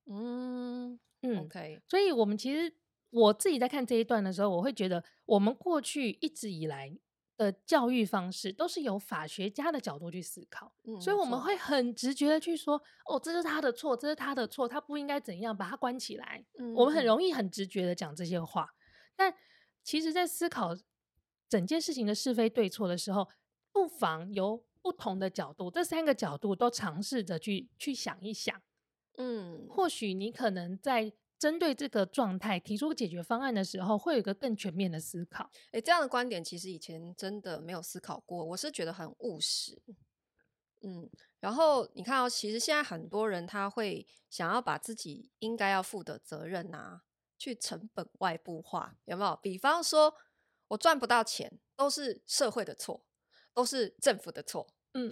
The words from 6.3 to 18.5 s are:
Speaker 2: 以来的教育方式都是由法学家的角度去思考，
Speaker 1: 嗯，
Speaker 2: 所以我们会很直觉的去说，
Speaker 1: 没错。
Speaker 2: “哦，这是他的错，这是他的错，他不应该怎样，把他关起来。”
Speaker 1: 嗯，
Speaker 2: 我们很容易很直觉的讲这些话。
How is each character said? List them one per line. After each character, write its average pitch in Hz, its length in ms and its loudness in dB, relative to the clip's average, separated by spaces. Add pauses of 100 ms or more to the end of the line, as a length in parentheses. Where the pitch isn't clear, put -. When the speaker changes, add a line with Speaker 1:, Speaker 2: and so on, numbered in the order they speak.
Speaker 2:
以 160 160 -4
来 139 320 -8 (400)
的 208 140 4
教 247 400 2
育 240 140 4
方 185 260 0
式 190 220 -6
都 311 120 -2
是 349 160 -4
由 214 160 -2
法 156 300 -6
学 196 220 -6
家 285 200 -4
的 294 100 -2
角 147 200 -6
度 170 100 -10
去 175 120 -8
思 - 280 -14
考， - 240 -16 (120)
Speaker 1:
嗯， 220 160 -10
Speaker 2:
所 262 100 0
以 415 40 4
我 392 100 2
们 247 140 0
会 359 180 0
很 254 360 0
直 262 220 -2
觉 285 140 4
的 311 100 6
去 339 160 -2
说， 294 220 0
Speaker 1:
没 285 60 -12
错。 - 60 -20 (260)
Speaker 2:
“哦， 262 60 0
这 330 120 -6
是 349 100 2
他 311 180 0
的 269 100 4
错， 262 240 0
这 285 120 -2
是 302 80 2
他 277 180 -4
的 247 140 0
错， 247 200 -2
他 254 120 -6
不 294 180 -6
应 285 80 -4
该 285 140 -2
怎 180 220 -8
样， 220 140 -2
把 185 140 -4
他 247 60 -6
关 254 240 -2
起 - 160 -8
来。” - 300 -12 (120)
Speaker 1:
嗯， 240 160 -6
Speaker 2:
我 240 120 8
们 302 100 6
很 285 100 6
容 226 160 6
易 370 120 4
很 208 180 0
直 196 160 -4
觉 180 180 -2
的 175 80 0
讲 156 220 -6
这 175 100 -6
些 170 160 0
话。 165 220 -2